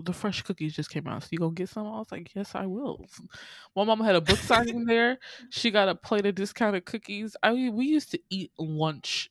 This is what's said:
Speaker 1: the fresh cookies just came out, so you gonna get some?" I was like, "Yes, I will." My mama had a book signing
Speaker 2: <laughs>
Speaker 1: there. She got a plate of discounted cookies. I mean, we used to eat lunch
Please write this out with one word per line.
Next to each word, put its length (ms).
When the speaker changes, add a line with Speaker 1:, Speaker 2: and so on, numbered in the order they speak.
Speaker 1:
the 80
fresh 300
cookies 320
just 160
came 160
out, 160
so 100
you 60
gonna 160
get 160
some?" 160
I 120
was 140
like, 220
"Yes, 220
I 100
will." 380
My 80
mama 200
had 120
a 40
book 220
signing 420
Speaker 2:
<laughs> 20
Speaker 1:
there. 320
She 200
got 180
a 60
plate 320
of 80
discounted 520
cookies. 560
I 120
mean, 220
we 100
used 260
to 80
eat 280
lunch 720